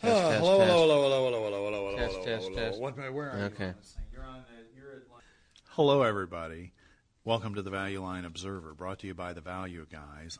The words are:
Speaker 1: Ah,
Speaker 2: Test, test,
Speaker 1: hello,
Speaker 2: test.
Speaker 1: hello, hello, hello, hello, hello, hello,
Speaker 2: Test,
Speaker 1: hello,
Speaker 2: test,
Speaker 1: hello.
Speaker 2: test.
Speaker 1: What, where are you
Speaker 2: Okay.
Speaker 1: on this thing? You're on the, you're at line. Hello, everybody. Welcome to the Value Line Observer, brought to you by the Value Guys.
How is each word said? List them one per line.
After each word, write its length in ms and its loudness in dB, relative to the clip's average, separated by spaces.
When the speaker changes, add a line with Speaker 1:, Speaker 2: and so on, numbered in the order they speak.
Speaker 1:
Ah, 40 -2
Speaker 2:
Test, 140 6
test, 200 4
Speaker 1:
hello, 180 6
Speaker 2:
test. 120 8
Speaker 1:
hello, 160 8
hello, 380 6
hello, 200 0
hello, 200 -2
hello, 220 -2
hello, 100 -4
Speaker 2:
Test, 200 -2
Speaker 1:
hello, 100 -8
Speaker 2:
test, 220 -4
Speaker 1:
hello. 120 -8
Speaker 2:
test. 220 -4
Speaker 1:
What, 160 -6
where 340 -8
are 60 -6
you 60 -2
Speaker 2:
Okay. 240 -6
Speaker 1:
on 120 -8
this 160 -20
thing? 160 -6
You're 120 -14
on 260 -16
the, 280 -20
you're 140 -18
at 180 -20
line. 120 -20
Hello, 320 6
everybody. 720 -4
Welcome 300 -2
to 80 -4
the 80 -8
Value 320 -4
Line 240 -8
Observer, 480 -10
brought 240 -10
to 80 -14
you 80 -8
by 180 -8
the 80 -12
Value 500 -10
Guys. 500 -16